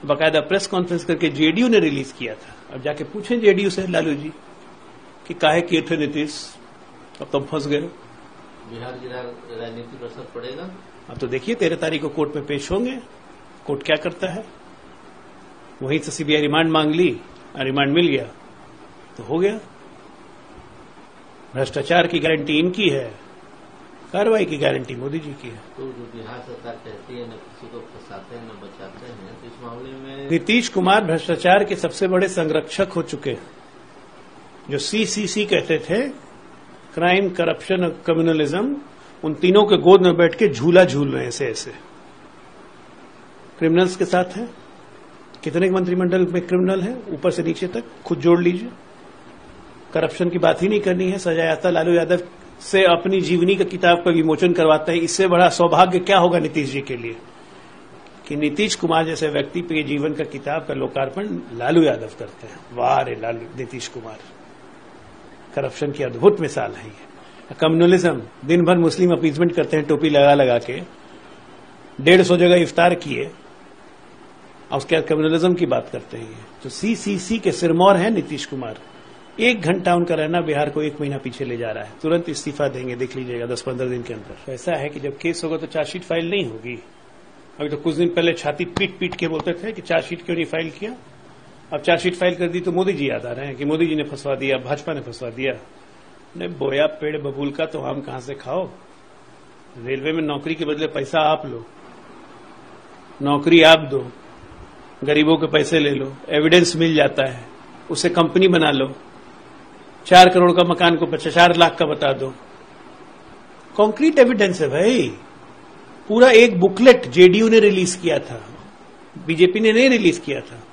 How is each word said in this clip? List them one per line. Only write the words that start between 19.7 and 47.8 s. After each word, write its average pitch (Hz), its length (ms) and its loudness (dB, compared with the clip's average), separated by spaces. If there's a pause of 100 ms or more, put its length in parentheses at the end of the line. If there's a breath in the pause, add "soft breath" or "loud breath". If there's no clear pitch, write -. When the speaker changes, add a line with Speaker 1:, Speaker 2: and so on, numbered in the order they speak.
Speaker 1:
भ्रष्टाचार 147 520 0
की 175 120 -2
गारंटी 151 400 0
इनकी 180 300 0
है, 127 260 -4 (1000)
कार्रवाई 208 320 2
की 151 120 -6
गारंटी 135 380 -2
मोदी 139 240 -8
जी 147 120 -12
की 139 180 -16
है। 107 120 -18 (160)
Speaker 2:
तो 135 60 -14
जो 117 360 -16
बिहार 117 200 -16
सरकार 117 360 -16
कहती 113 440 -18
है, 120 80 -12
न 113 40 -16
किसी - 360 -20
को 117 120 -16
फंसाते 104 580 -18
हैं, 117 80 -16
न 113 40 -18
बचाते 98 580 -20
हैं, 113 340 -18
तो 120 60 -20
इस 117 60 -18 (100)
मामले 120 280 -16
में 135 400 -14
Speaker 1:
नीतीश 214 380 0
कुमार 196 360 0
भ्रष्टाचार 175 600 2
के - 120 -6
सबसे 180 320 -4
बड़े 185 200 2
संरक्षक 160 680 -2
हो 170 60 -2
चुके 139 280 -8
हैं। 110 120 -8 (1300)
जो 143 80 -4
सीसीसी 208 680 -4
कहते 165 340 -2
थे, 226 300 -4 (840)
crime, 180 360 2
corruption 180 540 -2
और 165 220 -6
criminalism, 165 720 0 (480 loud breath)
उन 156 100 -4
तीनों 185 280 4
के 208 140 4
गोद 175 260 8
में 175 140 4
बैठ 165 180 2
के 214 140 2
झूला 165 360 6
झूल 139 260 -2
रहे 131 120 -4
हैं 123 60 -6
ऐसे 127 180 -6
ऐसे। - 260 -8 (1900)
criminals 175 380 0
के 202 80 -2
साथ 180 320 -2
हैं, 233 180 -10 (920)
कितने 170 260 0
मंत्रिमंडल 180 560 0
में 175 200 -4
criminal 185 340 0
हैं, 240 300 -8
ऊपर 170 200 -2
से 170 120 -4
नीचे 165 240 -4
तक, 202 180 -8 (200)